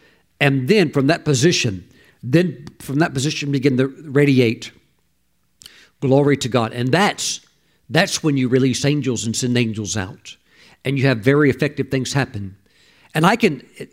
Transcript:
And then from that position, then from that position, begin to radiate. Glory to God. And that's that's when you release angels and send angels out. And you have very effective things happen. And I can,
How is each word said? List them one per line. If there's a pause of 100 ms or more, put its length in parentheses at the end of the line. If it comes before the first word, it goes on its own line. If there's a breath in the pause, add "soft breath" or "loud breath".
(400 soft breath)
And
then
from
that
position, (380 soft breath)
then (100)
from
that
position,
begin
to
radiate. (1300 loud breath)
Glory
to
God.
And
that's (480)
that's
when
you
release
angels
and
send
angels
out. (480 soft breath)
And
you
have
very
effective
things
happen. (580 soft breath)
And
I
can, (280)